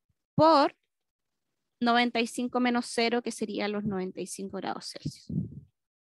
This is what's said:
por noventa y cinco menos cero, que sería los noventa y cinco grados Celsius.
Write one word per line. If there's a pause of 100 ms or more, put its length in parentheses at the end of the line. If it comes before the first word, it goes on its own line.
(360)
por (1000)
noventa
y
cinco
menos
cero,
que
sería
los
noventa
y
cinco
grados
Celsius. (880)